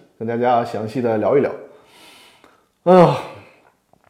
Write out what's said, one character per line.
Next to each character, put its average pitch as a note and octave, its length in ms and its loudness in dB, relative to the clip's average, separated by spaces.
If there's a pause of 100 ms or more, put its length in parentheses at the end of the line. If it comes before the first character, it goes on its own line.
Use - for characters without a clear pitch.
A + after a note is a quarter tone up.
(200)
跟 A2+ 80 -10
大 A#2 80 -4
家 A#2+ 280 0
详 A2 240 -8
细 B2 140 -6
的 A2+ 160 -2
聊 A2 200 0
一 C3+ 40 2
聊。 A2+ 100 -2 (1300)
哎 F3+ 160 6
呀， D3 180 6 (920)